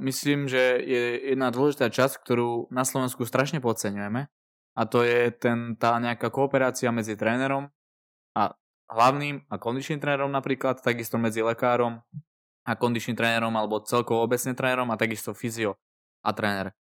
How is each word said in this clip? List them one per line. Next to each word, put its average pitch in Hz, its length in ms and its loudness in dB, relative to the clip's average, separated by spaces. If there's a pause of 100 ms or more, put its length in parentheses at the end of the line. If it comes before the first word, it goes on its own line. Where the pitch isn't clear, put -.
myslím, 139 480 0
že 127 320 4
je 123 480 -2
jedna 127 240 0
dôležitá 135 320 2
časť, 127 320 0
ktorú 120 480 0
na 127 160 -2
Slovensku 127 400 -2
strašne 135 400 0
podceňujeme, 110 640 -2 (480)
a 117 80 -2
to 120 240 2
je 120 240 4
ten, 117 480 -2
tá 117 240 4
nejaká 120 240 -2
kooperácia 131 640 0
medzi 110 240 -4
trénerom 135 560 -2 (640)
a 104 160 2 (400)
hlavným 139 560 2
a - 80 -8
kondičným 135 480 -4
trénerom 143 240 0
napríklad, 135 560 -2
takisto 120 320 0
medzi 113 240 0
lekárom 117 640 0 (640)
a 120 80 0
kondičným 120 400 0
trénerom 113 400 0
alebo 107 320 -2
celkovo 117 320 2
obecne 120 320 0
trénerom 127 400 0
a 107 80 -2
takisto 113 320 -2
fyzio 110 480 -4 (480)
a 107 80 0
tréner. 101 400 -2 (100)